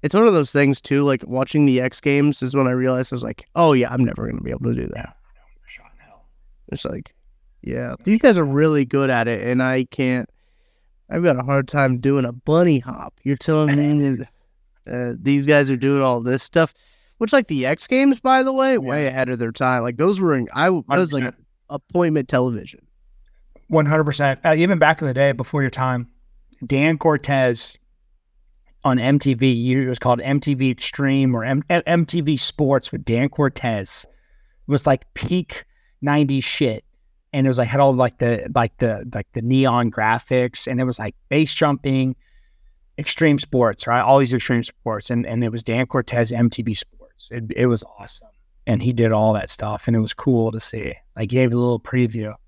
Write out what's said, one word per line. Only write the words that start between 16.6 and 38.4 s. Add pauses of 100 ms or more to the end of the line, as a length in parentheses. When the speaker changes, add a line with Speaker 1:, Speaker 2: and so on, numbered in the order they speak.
Speaker 1:
Which,
like,
the
X
Games,
by
the
way,
Speaker 2:
Yeah.
Speaker 1:
way
ahead
of
their
time.
Like,
those
were
in,
I,
that
was,
like,
Speaker 2:
Hundred
percent. (240)
Speaker 1:
appointment
television. (800)
Speaker 2:
One
hundred
percent.
Uh,
even
back
in
the
day,
before
your
time, (580)
Dan
Cortez (1080)
on
M
T
V,
you,
it
was
called
M
T
V
Extreme
or
M-,
M-,
M
T
V
Sports
with
Dan
Cortez.
It
was,
like,
peak (360)
nineties
shit. (480)
And
it
was,
like,
had
all,
like,
the,